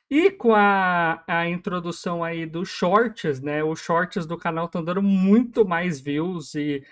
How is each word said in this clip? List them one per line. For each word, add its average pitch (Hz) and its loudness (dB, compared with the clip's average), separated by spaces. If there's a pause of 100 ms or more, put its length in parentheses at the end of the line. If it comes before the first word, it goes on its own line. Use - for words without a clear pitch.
e 330 4
com 226 2
a, 185 2
a 170 0
introdução 175 -6
aí 165 -6
dos 165 -8
shorts, 180 0
né? 147 -2
Os 156 -2
shorts 170 -2
do 165 -8
canal 170 -4
tão 170 -6
dando 180 -2
muito 202 4
mais 170 -2
views 147 -4
e 147 -4